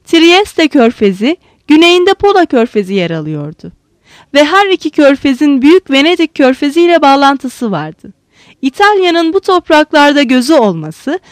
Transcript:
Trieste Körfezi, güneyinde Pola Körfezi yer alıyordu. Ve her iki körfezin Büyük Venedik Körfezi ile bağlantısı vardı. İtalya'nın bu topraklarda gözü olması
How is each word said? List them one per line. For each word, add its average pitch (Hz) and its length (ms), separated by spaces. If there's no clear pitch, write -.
Trieste 339 640
Körfezi, 226 680
güneyinde 349 480
Pola 392 320
Körfezi 220 480
yer 175 160
alıyordu. 156 600
Ve 294 100
her 381 240
iki 349 220
körfezin 277 720
Büyük 330 280
Venedik 311 440
Körfezi 277 460
ile 349 220
bağlantısı 277 680
vardı. 160 420
İtalya'nın 339 720
bu 381 80
topraklarda 302 800
gözü 254 320
olması 202 640